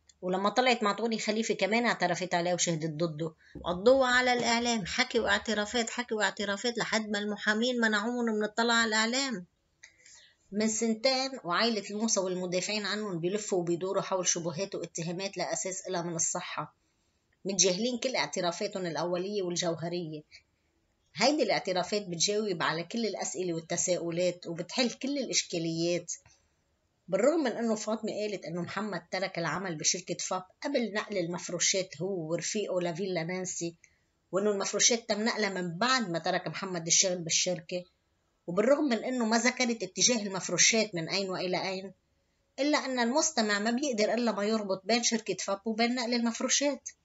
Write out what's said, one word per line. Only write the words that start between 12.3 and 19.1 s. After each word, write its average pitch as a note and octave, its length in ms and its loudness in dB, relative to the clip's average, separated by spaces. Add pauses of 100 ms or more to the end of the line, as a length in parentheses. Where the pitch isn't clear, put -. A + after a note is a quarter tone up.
عنهم G3 340 -4
بيلفوا F#3+ 400 0
وبيدوروا F3 420 0
حول F3+ 260 0
شبهات F3 480 -2
واتهامات E3+ 640 -6
لا D#3+ 160 -2
أساس F3+ 340 -6
إلها F#3 140 -2
من E3+ 140 -6
الصحة، - 600 -4 (720)
متجاهلين G3 520 2
كل B3 180 -2
اعترافاتهم F#3 720 -2
الأولية F3 560 -2